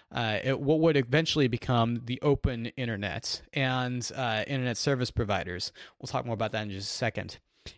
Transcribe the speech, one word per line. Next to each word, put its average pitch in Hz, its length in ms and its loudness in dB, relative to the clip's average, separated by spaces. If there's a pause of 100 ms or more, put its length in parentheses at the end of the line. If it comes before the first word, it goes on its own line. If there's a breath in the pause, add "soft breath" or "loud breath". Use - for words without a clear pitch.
(120)
uh, 110 320 0
it, 131 160 0
what 151 200 4
would 156 180 6
eventually 143 500 4
become 117 580 2
the 127 180 -4
open 131 440 2 (100)
internet 107 640 -4 (100)
and, 127 640 -2
uh, 113 320 0
internet 127 300 -2
service 127 340 0
providers. 92 600 -2 (280 loud breath)
We'll 131 80 -12
talk 127 180 -4
more 117 80 -4
about 107 200 -2
that 107 100 -2
in 104 80 -8
just 98 180 -8
a - 80 -6
second. 107 400 -4 (400 loud breath)